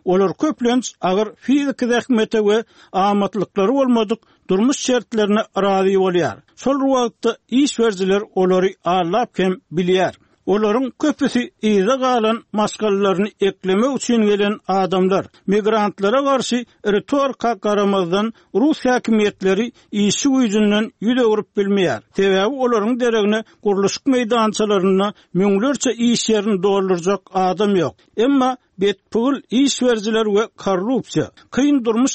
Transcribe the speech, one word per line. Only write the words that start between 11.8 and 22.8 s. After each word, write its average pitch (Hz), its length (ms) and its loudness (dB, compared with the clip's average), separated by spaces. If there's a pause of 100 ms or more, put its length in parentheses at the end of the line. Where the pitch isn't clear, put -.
galan 233 460 0 (100)
maskalaryny 202 800 0 (100)
ekleme 196 460 0 (100)
üçin 233 260 0
gelen 208 360 0 (100)
adamlar. 185 580 0 (200)
Migrantlara 208 720 0
garşy 247 440 -2 (220)
retorika 233 680 -2
garamazdan 202 800 0 (220)
Rus 262 300 0
häkimetleri 214 880 0 (200)
işi 208 360 0
güýjünden 214 640 0 (100)
ýüz 240 240 0
öwrüp 214 300 0
bilmeýär. 190 440 0 (160)
Sebäbi 196 380 0 (100)
olaryň 233 360 0